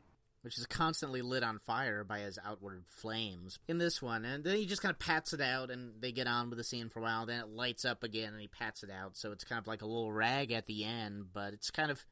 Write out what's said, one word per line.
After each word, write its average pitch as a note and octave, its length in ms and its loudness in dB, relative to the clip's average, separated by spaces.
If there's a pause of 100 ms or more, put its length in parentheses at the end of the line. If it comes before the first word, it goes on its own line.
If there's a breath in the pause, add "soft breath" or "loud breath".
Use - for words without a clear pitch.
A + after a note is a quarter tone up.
(420)
Which A#2 180 -6
is A#2+ 80 -4
constantly D#3 540 2
lit B2 220 2
on A2 160 0
fire A2+ 460 2
by G#2 140 -2
his G2 220 -4
outward G2 460 -8
flames G#2 800 -4
in E3 120 2
this E3+ 220 4
one. A2+ 220 0
And C#3 220 -2
then F#3+ 100 4
he G#3+ 100 2
just F#3 160 0
kinda F#3+ 120 2
pats D#3+ 400 2
it D3 80 0
out, C3 300 2
and B2 280 -8
they B2 140 0
get B2 140 4
on A#2+ 220 4
with A#2+ 80 -2
the A#2 60 -2
scene A#2 240 -2
for A2+ 120 -6
a - 20 -2
while. A2+ 240 2
Then A#2 160 0
it G#2+ 80 -8
lights A#2 340 0
up A#2+ 200 2
again, A2 280 -2
and G#2+ 80 -10
he G#2 80 -10
pats - 340 -4
it G2+ 80 -10
out. F#2+ 280 -6
So G#2 140 -4
it's G#2 120 -8
kind A#2 160 -2
of G#2+ 80 -6
like A2 140 -2
a G#2+ 60 -4
little A2+ 240 2
rag A#2 420 4
at A2+ 140 0
the G#2+ 180 0
end, G#2 480 -4
but G2+ 200 -2
it's - 160 -4
kind D#3 220 2
of, - 200 -4